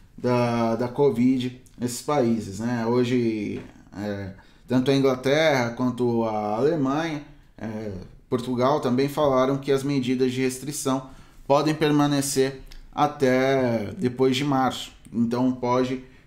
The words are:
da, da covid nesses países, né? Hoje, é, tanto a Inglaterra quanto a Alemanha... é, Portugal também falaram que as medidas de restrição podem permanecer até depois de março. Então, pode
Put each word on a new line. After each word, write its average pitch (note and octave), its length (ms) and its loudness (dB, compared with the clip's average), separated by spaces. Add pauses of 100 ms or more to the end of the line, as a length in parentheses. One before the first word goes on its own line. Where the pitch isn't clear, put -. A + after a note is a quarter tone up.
(180)
da, A#2 580 0
da A#2+ 120 -4
covid B2+ 760 0 (160)
nesses A#2+ 240 -6
países, A2+ 580 0
né? A#2 260 -4
Hoje, A2+ 760 0 (340)
é, G2+ 380 -8 (340)
tanto B2+ 220 2
a C#3 60 4
Inglaterra C3+ 760 2
quanto A#2+ 520 0
a G#2+ 320 -2
Alemanha... D3 680 -2 (340)
é, G#2+ 360 -8 (340)
Portugal B2+ 520 0
também C3 280 0
falaram C#3 520 2
que C#3 120 -4
as C3 120 2
medidas C3 480 0
de B2+ 100 -4
restrição C3+ 720 -4 (340)
podem D3+ 300 2
permanecer C#3+ 840 2 (300)
até B2+ 1080 2
depois B2 380 2
de C#3 80 -2
março. C3 480 0 (200)
Então, A#2+ 400 2
pode B2+ 520 0 (240)